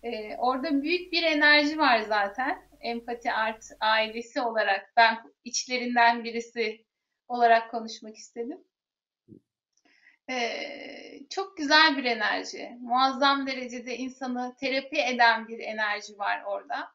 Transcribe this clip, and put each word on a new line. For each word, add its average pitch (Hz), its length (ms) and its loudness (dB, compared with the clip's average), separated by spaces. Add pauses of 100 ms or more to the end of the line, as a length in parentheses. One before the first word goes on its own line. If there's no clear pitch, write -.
Ee, 220 340 -8
orada 269 440 0
büyük 349 300 -2
bir 339 120 0
enerji 302 540 4
var 262 240 4
zaten. 214 600 -2 (180)
Empati 233 520 -6
Art 220 320 -2 (160)
ailesi 220 640 0
olarak 214 560 0
ben 226 200 6 (260)
içlerinden 240 800 2
birisi 226 600 -6 (420)
olarak 233 440 4
konuşmak 220 440 -10
istedim. 240 420 -10 (1700)
Ee, - 920 -8 (100)
çok 381 280 -8
güzel 302 400 6
bir 262 60 -4
enerji. 214 760 -4
Muazzam 262 680 2
derecede 247 500 -8
insanı 247 640 -8
terapi 277 420 -4
eden 233 460 2
bir 226 120 -12
enerji 208 580 -6
var 202 280 -4
orada. 202 500 -8